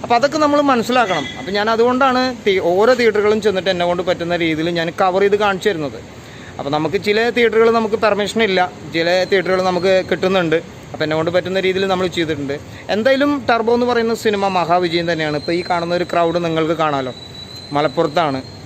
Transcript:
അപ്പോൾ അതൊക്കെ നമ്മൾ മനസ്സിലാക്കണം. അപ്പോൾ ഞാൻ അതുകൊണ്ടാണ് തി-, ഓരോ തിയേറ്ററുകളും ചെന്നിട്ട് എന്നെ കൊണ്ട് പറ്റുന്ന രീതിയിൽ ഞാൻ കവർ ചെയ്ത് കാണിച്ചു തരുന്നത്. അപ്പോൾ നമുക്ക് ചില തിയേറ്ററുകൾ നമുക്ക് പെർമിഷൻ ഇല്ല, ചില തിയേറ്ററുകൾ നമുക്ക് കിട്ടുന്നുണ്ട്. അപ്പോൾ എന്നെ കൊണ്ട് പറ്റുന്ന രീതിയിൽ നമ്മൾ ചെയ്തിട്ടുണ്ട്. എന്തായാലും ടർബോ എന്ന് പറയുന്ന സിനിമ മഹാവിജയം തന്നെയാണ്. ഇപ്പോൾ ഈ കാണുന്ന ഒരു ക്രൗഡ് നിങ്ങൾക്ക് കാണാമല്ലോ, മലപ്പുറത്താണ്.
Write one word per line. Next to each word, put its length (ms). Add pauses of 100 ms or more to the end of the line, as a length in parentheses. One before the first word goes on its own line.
അപ്പോൾ 140
അതൊക്കെ 260
നമ്മൾ 160 (120)
മനസ്സിലാക്കണം. 540 (140)
അപ്പോൾ 180
ഞാൻ 160
അതുകൊണ്ടാണ് 480 (240)
തി-, 160 (100)
ഓരോ 280
തിയേറ്ററുകളും 460
ചെന്നിട്ട് 280
എന്നെ 160
കൊണ്ട് 200
പറ്റുന്ന 340
രീതിയിൽ 240 (120)
ഞാൻ 80 (140)
കവർ 220
ചെയ്ത് 200
കാണിച്ചു 260
തരുന്നത്. 300 (580)
അപ്പോൾ 180
നമുക്ക് 300
ചില 140 (160)
തിയേറ്ററുകൾ 420
നമുക്ക് 260
പെർമിഷൻ 460
ഇല്ല, 100 (360)
ചില 120 (220)
തിയേറ്ററുകൾ 400
നമുക്ക് 240 (160)
കിട്ടുന്നുണ്ട്. 480 (340)
അപ്പോൾ 140
എന്നെ 140
കൊണ്ട് 160
പറ്റുന്ന 300
രീതിയിൽ 280
നമ്മൾ 120 (120)
ചെയ്തിട്ടുണ്ട്. 360 (420)
എന്തായാലും 360 (160)
ടർബോ 300
എന്ന് 140
പറയുന്ന 220 (120)
സിനിമ 220 (100)
മഹാവിജയം 540
തന്നെയാണ്. 300
ഇപ്പോൾ 180
ഈ 100
കാണുന്ന 300
ഒരു 120
ക്രൗഡ് 340
നിങ്ങൾക്ക് 360
കാണാമല്ലോ, 320 (640)
മലപ്പുറത്താണ്. 640 (240)